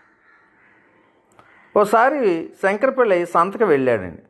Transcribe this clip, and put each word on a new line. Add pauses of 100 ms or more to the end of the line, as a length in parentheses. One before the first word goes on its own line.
(1800)
ఓసారి (100)
శంకరపిళ్ళై
సంతకు
వెళ్ళాడండి.